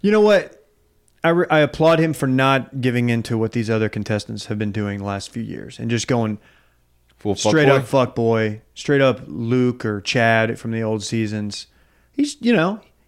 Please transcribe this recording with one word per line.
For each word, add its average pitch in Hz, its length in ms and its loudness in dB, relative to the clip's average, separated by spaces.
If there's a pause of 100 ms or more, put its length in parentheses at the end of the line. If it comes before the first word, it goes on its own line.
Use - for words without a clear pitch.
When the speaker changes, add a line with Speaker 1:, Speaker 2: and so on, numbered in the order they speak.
Speaker 1:
You 196 100 2
know 214 100 4
what? 208 460 2 (560)
I, 160 60 2
re-, 170 200 2
I 156 120 4
applaud 160 400 4
him 160 120 2
for 139 140 -2
not 135 540 0
giving 120 300 0
in 117 140 0
to 117 140 -2
what 110 140 -2
these 113 180 -2
other 110 180 0
contestants 107 580 -6
have 107 120 -6
been 104 140 -4
doing 101 260 -4
the 98 60 -8
last 98 260 -8
few 117 140 -10
years - 340 -12
and 117 100 -8
just 117 200 -2
going 113 300 0 (800)
Speaker 2:
Full 101 180 -2
Speaker 1:
straight 147 320 4
Speaker 2:
fuckboy? 135 100 4 (300)
Speaker 1:
up - 80 -18
fuckboy, 113 440 0 (140)
straight 143 260 0
up 131 280 2
Luke 123 560 0
or 104 160 -4
Chad 113 580 0
from 113 140 -8
the 113 100 -4
old 110 220 -2
seasons. 107 640 -6 (420)
He's, 285 300 -4
you 233 120 2
know, 196 280 2 (280)